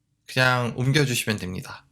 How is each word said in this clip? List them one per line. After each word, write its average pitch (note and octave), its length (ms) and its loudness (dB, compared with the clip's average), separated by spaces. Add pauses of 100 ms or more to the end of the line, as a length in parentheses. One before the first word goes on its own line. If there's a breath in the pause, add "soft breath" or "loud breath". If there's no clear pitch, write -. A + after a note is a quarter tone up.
(280)
그냥 B2+ 480 2
옮겨주시면 B2+ 640 0
됩니다. F2+ 540 -10